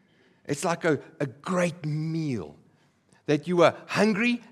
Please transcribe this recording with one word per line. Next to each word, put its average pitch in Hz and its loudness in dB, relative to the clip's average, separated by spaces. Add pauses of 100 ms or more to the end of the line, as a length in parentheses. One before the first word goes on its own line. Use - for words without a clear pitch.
(480)
It's 143 -4
like 170 -2
a, 156 2 (200)
a 147 -2
great 175 -4
meal 151 -4 (720)
that 151 0
you 175 0
were 156 6 (100)
hungry 220 0 (100)